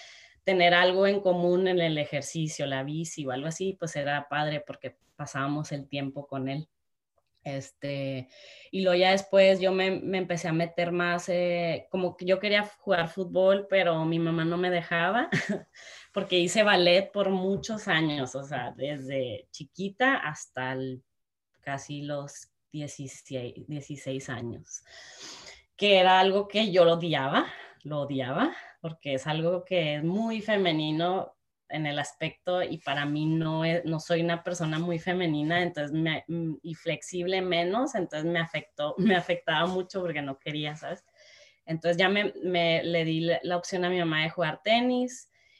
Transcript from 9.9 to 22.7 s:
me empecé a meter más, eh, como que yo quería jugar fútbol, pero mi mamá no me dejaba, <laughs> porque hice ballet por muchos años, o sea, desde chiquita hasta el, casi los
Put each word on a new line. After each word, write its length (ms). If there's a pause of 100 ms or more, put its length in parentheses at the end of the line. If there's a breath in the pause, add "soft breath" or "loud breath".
me 260
empecé 320
a 40
meter 380
más, 380
eh, 600
como 280
que 80
yo 140
quería 260 (140)
jugar 300
fútbol, 600
pero 360
mi 140
mamá 240
no 140
me 120
dejaba, 600
<laughs> 380 (440 loud breath)
porque 240
hice 260
ballet 480
por 180
muchos 580
años, 480
o 80
sea, 320
desde 760
chiquita 640
hasta 560
el, 280 (600)
casi 400
los 480 (240)